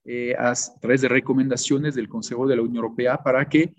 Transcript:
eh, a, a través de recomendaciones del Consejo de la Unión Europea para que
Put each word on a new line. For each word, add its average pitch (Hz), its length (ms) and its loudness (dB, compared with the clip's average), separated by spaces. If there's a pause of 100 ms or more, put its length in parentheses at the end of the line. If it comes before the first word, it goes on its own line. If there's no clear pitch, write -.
eh, 120 340 -6
a, 120 140 0
a - 280 -6
través 127 220 2
de 131 60 2
recomendaciones 131 880 0
del 110 120 -4
Consejo 120 380 -6
de 135 100 2
la 117 60 2
Unión 117 160 -2
Europea 117 400 -2
para 135 300 0
que 156 320 2